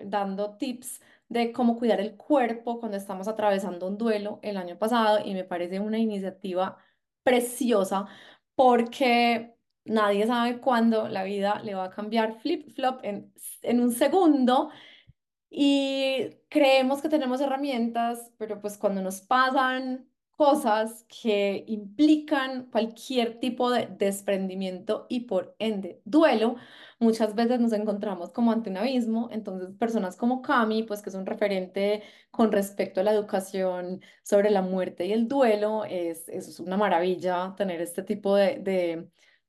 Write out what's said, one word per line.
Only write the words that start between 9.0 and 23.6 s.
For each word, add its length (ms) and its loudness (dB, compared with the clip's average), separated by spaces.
nadie 420 2
sabe 340 0
cuándo 480 2
la 160 -6
vida 380 -2
le 120 -8
va 100 -4
a 60 -10
cambiar 500 -2
flip-flop 640 -4
en, 280 -8
en 180 2
un 120 2
segundo 760 4
y 760 0
creemos 520 4
que 80 -2
tenemos 320 0
herramientas, 1000 -2
pero 220 -8
pues 160 -8
cuando 260 -2
nos 180 -6
pasan 880 0
cosas 760 2
que 600 0
implican 1040 0
cualquier 680 -2
tipo 320 -2